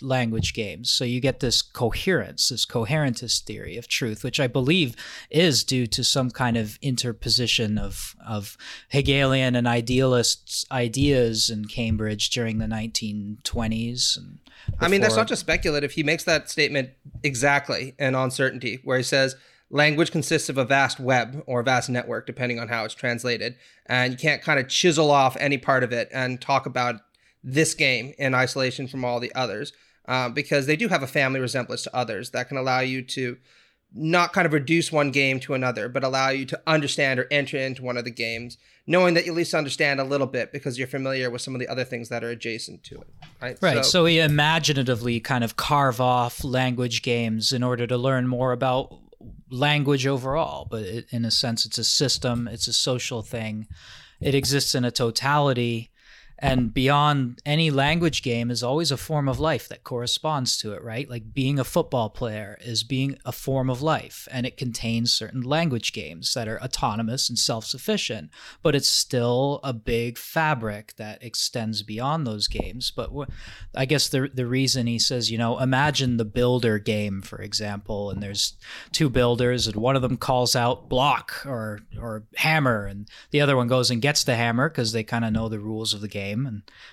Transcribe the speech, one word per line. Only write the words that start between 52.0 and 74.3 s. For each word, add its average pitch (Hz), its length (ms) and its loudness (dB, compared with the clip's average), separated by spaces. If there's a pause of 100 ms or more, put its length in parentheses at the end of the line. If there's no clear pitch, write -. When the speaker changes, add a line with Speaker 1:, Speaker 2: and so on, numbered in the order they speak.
Speaker 1:
it's 113 180 -6
a 117 60 -6
social 123 500 0
thing. 110 460 -8 (520)
It 139 140 2
exists 135 400 2
in 123 100 2
a 120 60 0
totality, 123 1000 2 (480)
and 127 360 2
beyond 139 720 4
any 156 240 4
language 151 500 2
game 117 300 0
is 120 120 -2
always 143 280 0
a 131 80 0
form 147 280 -2
of 127 140 0
life 151 300 0
that - 140 -18
corresponds 127 720 -2
to 104 160 -6
it, - 100 -10
right? - 240 -8
Like, 110 240 -12
being 139 260 2
a 127 60 2
football 127 460 0
player 107 500 -8
is 113 240 -4
being 135 400 -2
a 123 80 -6
form 131 380 -2
of 123 100 -2
life, - 500 -4
and 123 140 -4
it - 140 -8
contains 117 560 0
certain 117 260 -4
language 135 540 0
games 82 400 -6
that 117 120 -4
are 110 160 -6
autonomous 117 680 -2
and 117 80 -4
self-sufficient, 117 920 -4 (340)
but 151 120 4
it's 139 120 2
still 127 800 2
a 139 80 -4
big 117 460 -2
fabric 113 800 -2
that 107 260 -12
extends 110 600 -4
beyond 127 440 -4
those 104 220 -2
games. 107 460 -6
But - 220 -6
wh-, 143 160 -8 (420)
I 135 120 0
guess 139 240 2
the, 139 240 0